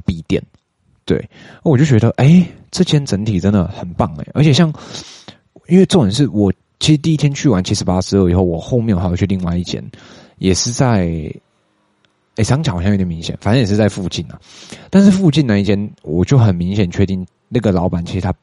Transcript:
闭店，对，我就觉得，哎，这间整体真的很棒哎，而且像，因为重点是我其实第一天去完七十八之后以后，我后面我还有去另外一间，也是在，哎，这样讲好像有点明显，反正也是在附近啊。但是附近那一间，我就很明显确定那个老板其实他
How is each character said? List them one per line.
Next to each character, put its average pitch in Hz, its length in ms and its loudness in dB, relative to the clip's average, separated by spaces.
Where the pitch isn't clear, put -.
闭 85 220 -6
店， 92 140 -2
对， - 240 -2
我 151 140 2
就 143 60 2
觉 139 160 4
得， 113 120 2
哎， 165 360 4
这 - 140 -2
间 147 220 0
整 101 200 -4
体 101 140 -2
真 95 120 0
的 90 160 2
很 92 260 -14
棒 120 260 -4
哎， - 140 -12
而 139 100 2
且 151 100 4
像， 160 180 2
因 175 100 4
为 190 80 6
重 160 180 2
点 95 80 0
是 127 180 0
我 98 240 0
其 - 120 2
实 151 60 4
第 156 160 -2
一 151 40 0
天 143 160 0
去 143 160 -2
完 92 140 2
七 107 100 -4
十 95 100 -2
八 92 180 -2
之 98 160 -2
后 92 120 4
以 87 40 2
后， 95 100 2
我 85 160 -2
后 123 200 -4
面 110 160 0
我 87 60 -2
还 92 80 -2
有 87 60 -2
去 98 100 -2
另 95 180 -4
外 87 140 -2
一 90 60 -4
间， - 200 -10
也 95 160 0
是 120 180 -4
在， 117 340 0
哎， 110 80 -2
这 120 100 0
样 156 100 0
讲 90 120 -2
好 85 60 -4
像 98 100 0
有 101 60 2
点 92 100 -2
明 82 140 -8
显， - 200 -10
反 101 120 0
正 139 60 2
也 117 60 2
是 101 100 0
在 107 140 2
附 95 180 -6
近 85 240 -8
啊。 - 80 -20
但 196 140 6
是 202 80 6
附 190 180 2
近 139 160 2
那 104 120 2
一 101 60 2
间， 101 260 -2
我 85 220 -2
就 139 140 2
很 110 180 4
明 98 200 -4
显 98 140 0
确 98 160 -2
定 92 200 -4
那 123 100 -2
个 107 120 2
老 90 180 0
板 85 160 -4
其 - 80 -8
实 95 80 -4
他 92 100 -2